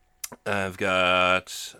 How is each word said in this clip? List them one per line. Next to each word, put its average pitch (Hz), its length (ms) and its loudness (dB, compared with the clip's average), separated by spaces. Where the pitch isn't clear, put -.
I've 95 320 -4
got, 92 1040 0